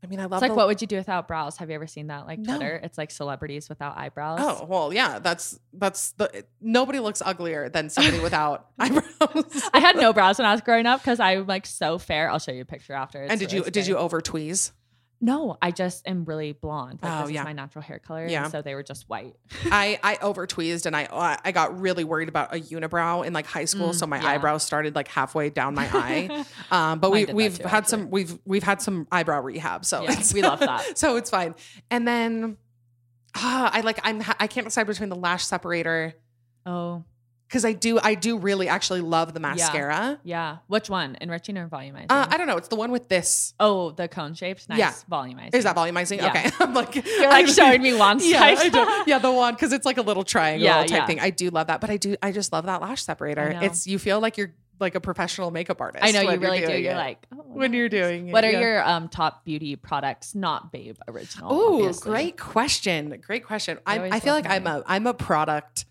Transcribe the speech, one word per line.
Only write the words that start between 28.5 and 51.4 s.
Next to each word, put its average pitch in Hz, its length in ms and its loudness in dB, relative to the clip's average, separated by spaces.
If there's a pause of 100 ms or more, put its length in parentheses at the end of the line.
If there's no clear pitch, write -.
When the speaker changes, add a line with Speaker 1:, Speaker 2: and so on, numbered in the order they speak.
Speaker 1:
had - 180 2
some 185 300 -4
eyebrow 160 300 2
rehab. 135 420 -6
So 139 180 -2
Speaker 2:
Yeah, - 120 -2
Speaker 1:
it's, 294 200 0
Speaker 2:
we 196 80 2
love - 160 4
that. 294 400 -2
Speaker 1:
<laughs> - 0 -
so 285 160 2
it's 233 160 -2
fine. 175 240 -2 (340)
And 240 200 0
then, 226 480 -2 (800)
ah, 247 360 0
I 220 100 2
like, 220 200 -2
I'm, 214 180 -2
ha-, 220 200 -4
I 214 80 0
can't 233 180 -6
decide 220 220 -2
between 208 200 -4
the 185 80 -6
lash 180 280 -2
separator. 165 680 -2 (520)
Speaker 2:
Oh. 175 380 -8 (440)
Speaker 1:
'Cause 233 180 0
I 220 80 2
do, 226 280 2
I 214 120 4
do 214 240 -2
really 190 280 0
actually 180 360 0
love 165 320 0
the 165 60 -8
Speaker 2:
Yeah. 151 80 -2
Speaker 1:
mascara. 156 760 -2
Speaker 2:
Yeah. 165 320 -6 (120)
Which 214 200 -2
one? 165 320 -4
Enriching 170 380 -8
or 170 100 -10
volumizing? 160 400 -12
Speaker 1:
Uh, 269 220 4
I 311 80 2
don't 349 80 -2
know. 226 100 0
It's 170 120 -6
the 226 80 -2
one 220 140 -2
with 247 200 -2
this. - 500 0
Speaker 2:
Oh, 185 300 4
the 170 180 -6
cone 160 240 -8
shaped? 185 380 -10
Nice. 165 80 0
Speaker 1:
Yeah. 190 140 4 (180)
Speaker 2:
Volumizing. 131 440 -8
Speaker 1:
Is 247 100 4
that 185 120 2
volumizing? 175 400 0
Speaker 2:
Yeah. - 120 0
Speaker 1:
Okay. 170 260 2
<laughs> - 60 0
I'm 294 120 2
like, 240 220 0
Speaker 2:
You're, 269 100 -2 (240)
like, 277 180 10
Speaker 1:
I 277 60 4
Speaker 2:
showing 262 300 10
me 262 100 4
one 214 300 6
Speaker 1:
Yeah, 339 160 6
Speaker 2:
type. 285 200 8
Speaker 1:
I 330 120 6
do. 427 400 4
Yeah, 269 80 6
the 254 120 4
one, 247 240 4
'cause 277 200 0
it's, 269 100 -2
like, 262 140 2
a 247 40 0
little 196 220 0
triangle 160 420 2
Speaker 2:
Yeah, 170 140 8
Speaker 1:
type 156 120 2
Speaker 2:
yeah. 156 140 2
Speaker 1:
thing. 160 140 0
I 185 80 2
do 180 220 -2